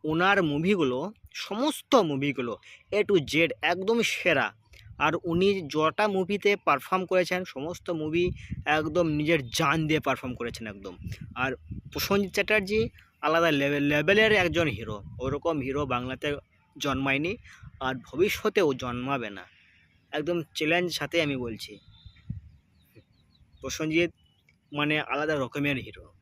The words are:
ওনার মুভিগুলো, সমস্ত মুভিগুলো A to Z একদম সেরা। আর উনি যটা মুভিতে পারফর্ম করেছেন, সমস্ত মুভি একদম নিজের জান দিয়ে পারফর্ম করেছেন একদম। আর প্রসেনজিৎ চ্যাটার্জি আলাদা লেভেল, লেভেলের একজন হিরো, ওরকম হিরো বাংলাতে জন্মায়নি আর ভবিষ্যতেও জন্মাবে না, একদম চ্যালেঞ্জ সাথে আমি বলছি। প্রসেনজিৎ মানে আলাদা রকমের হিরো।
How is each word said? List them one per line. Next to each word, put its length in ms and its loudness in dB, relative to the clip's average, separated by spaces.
ওনার 400 4
মুভিগুলো, 680 2
সমস্ত 600 -2
মুভিগুলো 600 2
A 120 2
to 120 2
Z 20 -4
একদম 400 0
সেরা। 520 2
আর 160 2
উনি 460 2
যটা 380 2
মুভিতে 480 0
পারফর্ম 400 2
করেছেন, 400 0
সমস্ত 440 -8
মুভি 420 0
একদম 420 2
নিজের 420 0
জান 380 0
দিয়ে 120 2
পারফর্ম 340 -2
করেছেন 340 -8
একদম। 300 -14
আর 160 -2
প্রসেনজিৎ 400 0
চ্যাটার্জি 580 0
আলাদা 300 4
লেভেল, 320 2
লেভেলের 480 4
একজন 360 4
হিরো, 360 -6
ওরকম 420 -2
হিরো 240 -2
বাংলাতে 500 -4
জন্মায়নি 580 0
আর 160 -2
ভবিষ্যতেও 800 0
জন্মাবে 560 -4
না, 160 -14
একদম 300 -2
চ্যালেঞ্জ 360 0
সাথে 300 -2
আমি 160 0
বলছি। 400 -10
প্রসেনজিৎ 500 -2
মানে 260 0
আলাদা 360 -2
রকমের 420 -2
হিরো। 440 -14